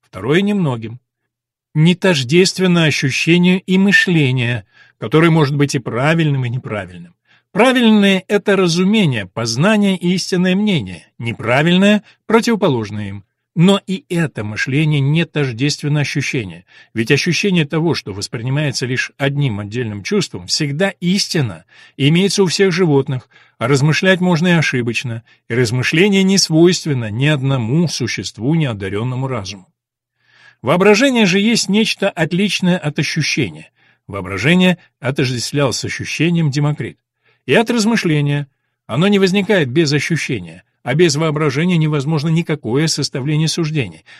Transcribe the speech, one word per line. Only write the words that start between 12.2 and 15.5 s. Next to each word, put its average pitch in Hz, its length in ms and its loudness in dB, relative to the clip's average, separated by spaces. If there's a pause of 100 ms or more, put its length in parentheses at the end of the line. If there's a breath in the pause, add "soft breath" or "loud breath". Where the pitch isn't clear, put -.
противоположное 139 800 0
им. 98 160 -12 (300)
Но 190 320 4
и 190 240 -6
это 160 340 -4
мышление 143 560 -2
не 151 240 2
тождественно 147 760 -2